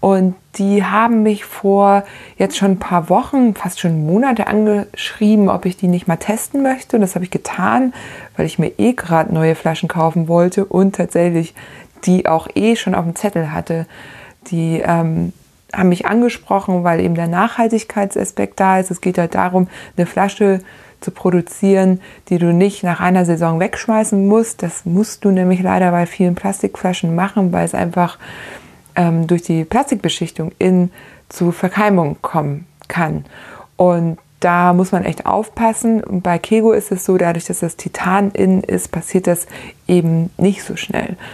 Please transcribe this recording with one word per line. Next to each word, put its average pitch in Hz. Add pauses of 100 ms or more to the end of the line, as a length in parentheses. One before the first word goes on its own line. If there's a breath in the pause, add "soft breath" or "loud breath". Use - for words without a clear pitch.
Und 185 (200)
die 202
haben 220
mich 214
vor 202 (340 loud breath)
jetzt 190
schon 196
ein 185
paar 170
Wochen, 247
fast -
schon 160
Monate 220
angeschrieben, 208
ob -
ich 180
die 185
nicht 175
mal 165
testen 226
möchte. 262
Und 214
das 185
habe 180
ich -
getan, 226 (420 loud breath)
weil 160
ich 165
mir 160
eh 226
grad 165
neue 160
Flaschen 160
kaufen 165
wollte 175
und 196
tatsächlich 170 (480 loud breath)
die 180
auch 165
eh 220
schon 190
auf 185
dem 170
Zettel 170
hatte. 165 (600 loud breath)
Die, 165
ähm, 170 (420)
haben 185
mich 175
angesprochen, 196
weil 170
eben 175
der 170
Nachhaltigkeitsaspekt 202
da 190
ist. 185
Es 180
geht 180
halt 170
darum, 185 (300 loud breath)
eine 175
Flasche 196 (400 loud breath)
zu -
produzieren, 185 (280 loud breath)
die 175
du 170
nicht 196
nach 175
einer 180
Saison 165
wegschmeißen 208
musst. 226
Das -
musst 185
du 196
nämlich 185
leider 185
bei 175
vielen 180
Plastikflaschen 185
machen, 185
weil 175
es 170
einfach, 175 (800 loud breath)
ähm, 165
durch 170
die 165
Plastikbeschichtung 175
innen 180 (380 loud breath)
zu 175
Verkeimung 185
kommen 147 (220)
kann. 151 (500 loud breath)
Und 170 (220)
da 175
muss 185
man 185
echt 170
aufpassen. 220
Und 180
bei 175
Kego 220
ist 208
es 185
so, 185
dadurch, 170
dass -
das 165
Titan 196
innen 190
ist, -
passiert 180
das 175 (400 loud breath)
eben 165
nicht 196
so -
schnell. - (160 loud breath)